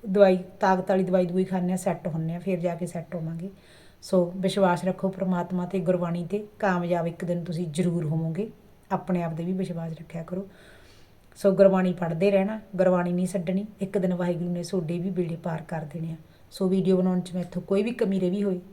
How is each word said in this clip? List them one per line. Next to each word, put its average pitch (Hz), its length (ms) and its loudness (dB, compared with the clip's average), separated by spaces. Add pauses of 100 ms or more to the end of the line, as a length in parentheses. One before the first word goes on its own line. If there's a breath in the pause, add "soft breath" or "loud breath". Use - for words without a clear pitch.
ਦਵਾਈ, 190 300 6 (220)
ਤਾਕਤ 185 300 2
ਵਾਲੀ 190 140 4
ਦਵਾਈ 180 220 2
ਦਵੂਈ 180 180 0
ਖਾਂਦੇ 185 260 -2
ਹਾਂ, 185 60 0
ਸੈੱਟ 180 320 -4
ਹੁੰਦੇ 160 240 -4
ਹਾਂ, 175 80 -8
ਫਿਰ 175 200 -2
ਜਾ 170 140 -2
ਕੇ 170 120 -6
ਸੈੱਟ 160 280 -10
ਹੋਵਾਂਗੇ। 165 360 -8 (520 loud breath)
ਸੋ 180 340 2
ਵਿਸ਼ਵਾਸ 185 480 2
ਰੱਖੋ 185 240 -2
ਪ੍ਰਮਾਤਮਾ 180 560 -2
'ਤੇ, 190 160 -4
ਗੁਰਬਾਣੀ 175 440 0
'ਤੇ। 208 220 -6 (120)
ਕਾਮਯਾਬ 175 480 0
ਇੱਕ 170 180 -6
ਦਿਨ 170 200 -2
ਤੁਸੀਂ 175 260 -4
ਜ਼ਰੂਰ 170 340 0
ਹੋਵੋਗੇ, 160 460 -2 (420)
ਆਪਣੇ 185 300 -2
ਆਪ 165 100 -4
'ਤੇ 165 120 -6
ਵੀ 180 80 -4
ਵਿਸ਼ਵਾਸ 170 400 -4
ਰੱਖਿਆ 165 300 -12
ਕਰੋ। 190 260 -8 (880 loud breath)
ਸੋ 196 160 6
ਗੁਰਬਾਣੀ 185 400 8
ਪੜ੍ਹਦੇ 165 380 0
ਰਹਿਣਾ, 202 300 2 (160)
ਗੁਰਬਾਣੀ 180 360 4
ਨਹੀਂ 180 140 0
ਛੱਡਣੀ। 185 400 -2 (140)
ਇੱਕ 202 180 -2
ਦਿਨ 180 160 2
ਵਾਹਿਗੁਰੂ 175 360 -2
ਨੇ 175 120 -2
ਤੁਹਾਡੇ 170 360 -4
ਵੀ 180 120 -4
ਬੇੜੇ 170 260 -2
ਪਾਰ 160 320 -6
ਕਰ 160 120 -6
ਦੇਣੇ 160 320 -8
ਆ। 160 40 -10 (340 soft breath)
ਸੋ - 180 -2
ਵੀਡੀਓ 185 280 4
ਬਣਾਉਣ 180 240 2
'ਚ 175 140 -8
ਮੈਥੋਂ 175 280 -6
ਕੋਈ 196 200 0
ਵੀ 233 80 -2
ਕਮੀ 196 300 0
ਰਹੀ 180 220 0
ਹੋਈ 185 180 -2 (120)